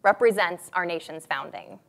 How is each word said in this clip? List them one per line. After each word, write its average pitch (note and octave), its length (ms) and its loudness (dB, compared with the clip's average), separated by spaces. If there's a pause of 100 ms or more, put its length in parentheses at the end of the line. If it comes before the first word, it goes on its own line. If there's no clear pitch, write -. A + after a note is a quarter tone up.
represents G3 720 2
our F3+ 140 0
nation's D#3+ 400 -8
founding. C#3 520 -8 (100)